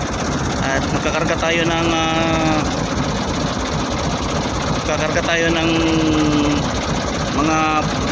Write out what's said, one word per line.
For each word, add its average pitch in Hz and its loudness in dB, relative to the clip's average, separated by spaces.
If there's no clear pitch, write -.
At 135 2
magkakarga 151 0
tayo 170 2
ng, 165 2
ah, 160 2
magkakarga 156 0
tayo 165 2
ng 165 2
mga 156 2